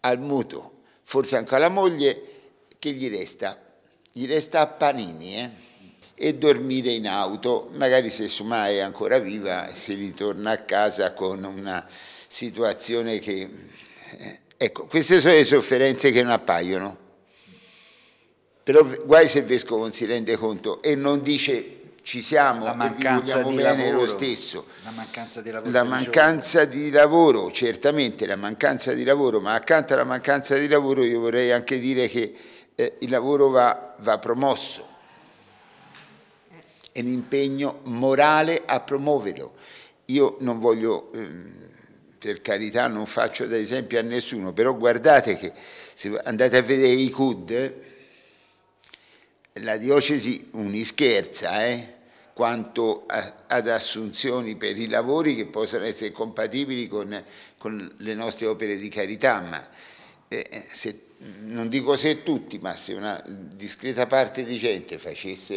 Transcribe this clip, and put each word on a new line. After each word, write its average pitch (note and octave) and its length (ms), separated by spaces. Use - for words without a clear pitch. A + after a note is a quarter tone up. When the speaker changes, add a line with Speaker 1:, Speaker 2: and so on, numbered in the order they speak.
Speaker 1:
al B2 180
mutuo, C3+ 640
forse C3+ 340
anche A2 180
alla D3+ 160
moglie, E3+ 520
che D3+ 140
gli C3 160
resta? G2 500
Gli B2 140
resta D3+ 340
a D3+ 60
panini, G2+ 720
eh? A#2+ 120
E D3+ 200
dormire B2+ 580
in A2 160
auto, G2+ 640
magari B2+ 380
se G#2+ 180
sua - 160
madre G#2+ 320
è G2 40
ancora G#2 380
viva, G2 540
si - 220
ritorna G2+ 580
a G#2+ 60
casa G2 560
con F#2+ 280
una G2 460
situazione A2+ 1300
che... F#2+ 220
Eh, - 220
ecco, - 300
queste E3 340
sono F3+ 140
le D3+ 100
sofferenze C3 680
che B2 100
non B2 100
appaiono. F#2 680
Però D3 220
guai D#3 220
se D3 140
il A#2+ 60
vescovo A#2 360
non A2+ 100
si A#2+ 120
rende A2+ 320
conto G#2+ 460
e D3+ 120
non C#3 280
dice: C#3 580
"Ci B2 200
siamo C3+ 400
Speaker 2:
La A2+ 80
Speaker 1:
e - 40
vi A#2+ 40
Speaker 2:
mancanza B2+ 640
Speaker 1:
vogliamo C3 80
Speaker 2:
di C3+ 60
Speaker 1:
bene C#3 300
Speaker 2:
lavoro. B2 180
Speaker 1:
lo - 20
stesso". A2 600
Speaker 2:
La G#2+ 80
mancanza A2+ 500
di A2+ 80
lavoro A2 220
Speaker 1:
La B2 80
Speaker 2:
dei B2 100
Speaker 1:
mancanza D3+ 720
Speaker 2:
giovani. C#3 180
Speaker 1:
di D3 80
lavoro, D3 600
certamente B2+ 760
la G2 100
mancanza B2 560
di B2 100
lavoro, B2+ 380
ma G2+ 140
accanto D3+ 400
alla C3 100
mancanza C#3 520
di D3 120
lavoro C#3 340
io A#2 160
vorrei A#2 320
anche A#2+ 300
dire B2+ 260
che, A2+ 260
eh, - 240
il A#2+ 100
lavoro C3+ 380
va, B2 500
va A2 220
promosso. B2+ 720
È - 80
un A#2+ 80
impegno C3+ 760
morale C#3+ 800
a B2+ 160
promuoverlo. C#3 760
Io C3+ 340
non A#2+ 200
voglio, A2+ 540
ehm, F#2+ 360
per G2+ 240
carità, G#2+ 440
non G#2+ 200
faccio A#2 400
da A2+ 100
esempio A#2 420
a A2+ 40
nessuno, A#2 500
però A#2 240
guardate A#2 600
che F2+ 180
se - 680
andate B2 360
a B2+ 40
vedere C3 300
i C3 180
cud, A#2+ 640
la A2 200
diocesi B2+ 760
unischerza, G#2+ 1120
eh, A#2+ 280
quanto A2+ 720
a, - 280
ad A#2 220
assunzioni A2 880
per G#2 220
i A2+ 100
lavori C3 460
che A2 120
possono G#2 380
essere A2 280
compatibili A2+ 760
con, G2+ 340
con G#2+ 400
le G#2+ 160
nostre A2+ 320
opere G#2+ 320
di G#2 100
carità, G#2 540
ma, E2 240
eh, A2+ 200
se, - 300
non A#2 260
dico C3 280
se D#3 260
tutti, B2 360
ma F#2 160
se - 200
una G2 320
discreta G2 800
parte C3 380
di A#2+ 120
gente G2+ 400
facesse F#2+ 600